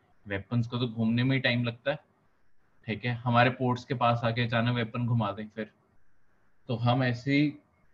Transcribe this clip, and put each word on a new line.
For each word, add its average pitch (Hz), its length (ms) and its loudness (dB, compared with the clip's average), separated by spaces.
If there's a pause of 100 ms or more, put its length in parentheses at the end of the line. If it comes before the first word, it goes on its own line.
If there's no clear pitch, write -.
(280)
weapons 107 400 -2
को 123 100 -6
तो 123 100 -2
घूमने 113 360 0
में 135 120 2
ही 131 60 -2
time 120 220 0
लगता 120 280 -4
है। 151 80 -6 (840)
ठीक 107 200 -4
है, 123 60 -2
हमारे 120 380 4
ports 123 360 -2
के - 80 -6
पास 120 300 2
आके 117 180 0
अचानक 120 340 0
weapon 120 300 -4
घुमा 117 260 0
दें 107 160 -8
फिर, 107 240 -10 (960)
तो 123 80 -4
हम 120 280 2
ऐसी 139 560 0 (340)